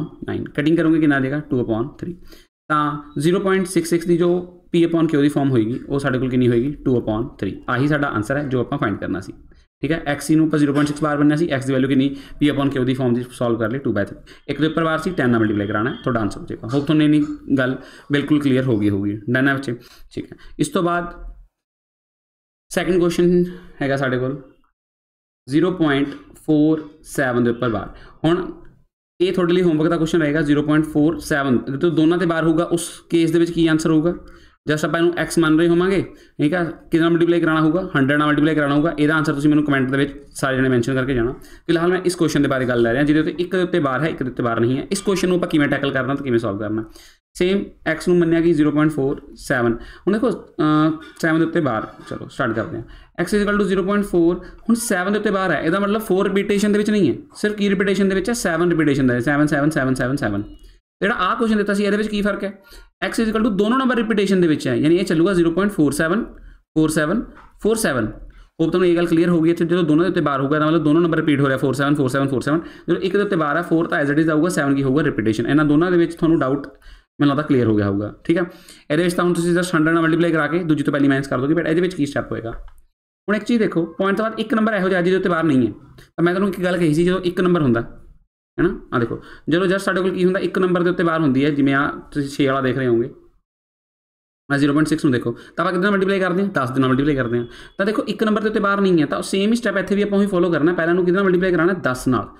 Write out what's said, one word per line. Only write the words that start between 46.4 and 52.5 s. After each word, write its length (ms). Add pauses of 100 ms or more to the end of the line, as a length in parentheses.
ਕਰਨਾ? 240 (500)
ਸੇਮ 300 (220)
ਐਕਸ 220
ਨੂੰ 100
ਮੰਨਿਆ 240
ਕਿ 120
ਜ਼ੀਰੋ 180
ਪੁਆਇੰਟ 200
ਫੋਰ 300 (140)
ਸੈਵਨ। 380
ਹੁਣ 400
ਦੇਖੋ, 160
ਅਹ, 720 (180)
ਸੈਵਨ 180
ਦੇ 60
ਉੱਤੇ 160
ਬਾਰ, 260 (220)
ਚਲੋ 180
ਸਟਾਰਟ 280